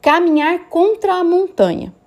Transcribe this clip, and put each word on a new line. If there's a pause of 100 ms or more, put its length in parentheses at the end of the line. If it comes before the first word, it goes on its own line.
caminhar
contra
a
montanha. (120)